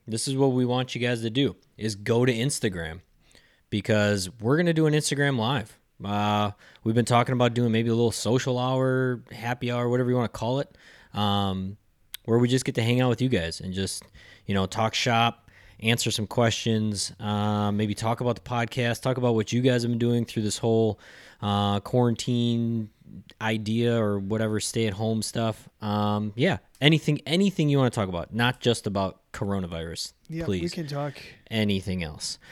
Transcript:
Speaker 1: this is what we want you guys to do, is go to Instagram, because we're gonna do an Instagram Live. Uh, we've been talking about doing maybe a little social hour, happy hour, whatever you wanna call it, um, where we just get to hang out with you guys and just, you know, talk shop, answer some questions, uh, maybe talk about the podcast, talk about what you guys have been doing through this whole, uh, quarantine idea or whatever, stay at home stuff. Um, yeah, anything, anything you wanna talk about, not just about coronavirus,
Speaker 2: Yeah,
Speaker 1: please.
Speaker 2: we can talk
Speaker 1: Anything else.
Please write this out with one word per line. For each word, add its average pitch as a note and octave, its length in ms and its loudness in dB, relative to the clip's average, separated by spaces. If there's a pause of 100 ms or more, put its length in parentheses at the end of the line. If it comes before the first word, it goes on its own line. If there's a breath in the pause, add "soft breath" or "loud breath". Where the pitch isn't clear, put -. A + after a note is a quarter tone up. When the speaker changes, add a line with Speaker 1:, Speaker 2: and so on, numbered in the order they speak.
Speaker 1:
this A2 200 -4
is C3+ 80 -2
what C3+ 160 4
we B2+ 140 2
want B2 300 -2
you A#2 60 -4
guys A#2+ 200 0
to A2+ 80 -2
do, A#2+ 260 0 (220)
is G#2+ 180 -4
go A2+ 300 2
to B2+ 80 4
Instagram, F2+ 680 -2 (680 soft breath)
because G#2 600 2 (120)
we're C3 160 2
gonna F3 160 2
do D#3 140 4
an D3+ 60 2
Instagram C#3+ 440 0
Live. A2+ 400 -2 (260)
Uh, G#2 480 0 (320 loud breath)
we've A2+ 120 0
been A#2 100 4
talking B2 280 2
about A#2+ 200 2
doing A#2+ 180 2
maybe A#2 180 2
a A2+ 60 2
little A#2 160 4
social B2+ 480 0
hour, C3 600 0 (100)
happy A#2+ 400 -4
hour, A#2+ 180 0
whatever B2 200 2
you B2 60 4
wanna B2 120 2
call B2 320 -4
it, - 180 -8 (360 loud breath)
um, G2+ 640 0 (480)
where A2+ 120 4
we B2 100 4
just B2+ 180 2
get B2+ 100 -4
to A#2 80 0
hang B2 180 2
out B2+ 80 4
with A#2 120 0
you C3 80 2
guys E2 320 -2
and F#2 120 -8
just, F#2+ 300 -4 (420 loud breath)
you G#2 80 -2
know, F#2+ 120 2
talk A2 280 -2
shop, A#2 560 0 (300 soft breath)
answer A2+ 320 0
some G#2+ 160 -4
questions, A2 920 0
uh, G#2 520 0
maybe G#2 240 0
talk A2+ 260 -2
about A#2+ 140 0
the - 60 -16
podcast, A#2+ 600 -2
talk B2+ 160 -2
about B2 160 2
what A2 200 0
you B2 80 2
guys B2 220 4
have A#2+ 80 0
been A#2+ 80 0
doing A#2+ 260 2
through - 180 -4
this G#2 140 -2
whole, A2+ 420 2 (420 loud breath)
uh, G2+ 380 2
quarantine A#2 1120 0 (520)
idea A2 560 0
or G#2 220 0
whatever, G#2+ 400 -2
stay A2+ 280 -2
at G2+ 60 -2
home A2 280 -2
stuff. A2+ 460 -4 (140)
Um, G#2 540 0
yeah, D3 220 0 (240)
anything, D3+ 440 4
anything E3+ 440 2
you C#3 80 4
wanna B2+ 120 4
talk G#2 200 -2
about, E2+ 240 -6
not A#2+ 260 0
just A#2+ 260 0
about G2 360 -2 (120)
coronavirus, E2+ 800 -6 (160)
Speaker 2:
Yeah, E3 160 -6
Speaker 1:
please. F#3 180 0
Speaker 2:
we F3 60 -2
can E3 180 -8
talk C#3+ 260 -6 (360)
Speaker 1:
Anything G2 540 0
else. - 340 -8 (140)